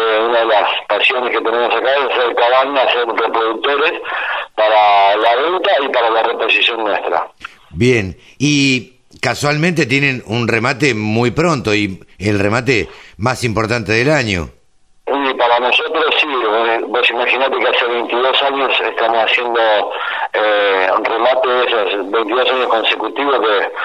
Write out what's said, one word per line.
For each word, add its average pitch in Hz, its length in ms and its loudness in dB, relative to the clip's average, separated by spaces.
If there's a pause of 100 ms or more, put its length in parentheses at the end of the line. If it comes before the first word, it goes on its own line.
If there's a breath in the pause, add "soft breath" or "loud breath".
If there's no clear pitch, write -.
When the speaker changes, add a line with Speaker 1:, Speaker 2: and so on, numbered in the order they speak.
(200)
Speaker 1:
una 117 200 0
de 113 60 2
las 104 240 2 (180)
pasiones 113 440 0
que 110 120 -2
tenemos 117 320 0
acá 117 200 0
es 110 220 0
hacer 120 180 0
cabañas, 127 520 2
hacer 120 200 0
reproductores 113 840 0 (640 loud breath)
para 104 600 4
la 139 180 2
venta 180 360 0 (120)
y 131 60 -4
para 117 220 0
la 113 120 2
reposición 113 600 0
nuestra. 87 440 -2 (440 loud breath)
Speaker 2:
Bien, 104 460 0 (200 loud breath)
y 139 640 0 (200)
casualmente 147 680 0
tienen 135 400 0
un 117 200 0
remate 120 460 0
muy 107 380 0
pronto 147 420 0
y 104 260 -2 (200)
el 101 200 0
remate 107 480 2 (300 loud breath)
más 123 260 -2
importante 110 500 -2
del 123 180 2
año. 104 380 0 (580)
Speaker 1:
Y 135 260 -2
para 120 260 2
nosotros 156 460 0 (140)
sí, 160 80 0
eh, 113 600 0
vos 120 220 0
imaginate 123 480 0
que 113 100 0
hace 123 200 0
veintidós 120 560 0
años 135 280 -2 (160)
estamos 113 380 0
haciendo, 117 340 0 (720 loud breath)
eh, 101 640 2
un 104 80 0
remate, 120 640 0
esos 101 440 -2
veintidós 113 400 0
años 127 160 0
consecutivos 110 720 -2
que, 104 320 0 (140 loud breath)